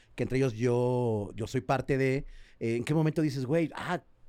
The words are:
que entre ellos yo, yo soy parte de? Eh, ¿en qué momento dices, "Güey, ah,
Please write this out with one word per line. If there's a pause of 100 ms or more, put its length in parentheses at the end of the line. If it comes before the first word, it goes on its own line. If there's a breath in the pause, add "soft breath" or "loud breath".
(160 soft breath)
que
entre
ellos
yo,
yo
soy
parte
de? (340 soft breath)
Eh,
¿en
qué
momento
dices,
"Güey,
ah, (260)